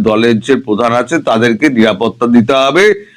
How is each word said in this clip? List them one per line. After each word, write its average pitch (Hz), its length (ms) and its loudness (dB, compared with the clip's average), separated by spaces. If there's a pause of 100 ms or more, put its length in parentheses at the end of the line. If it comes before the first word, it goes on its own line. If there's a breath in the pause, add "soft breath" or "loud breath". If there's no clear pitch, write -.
দলের 110 380 0
যে 135 160 -2
প্রধান 117 360 -2
আছে 123 300 -2
তাদেরকে 117 460 0
নিরাপত্তা 110 580 0
দিতে 120 260 2
হবে, 139 320 2 (320 loud breath)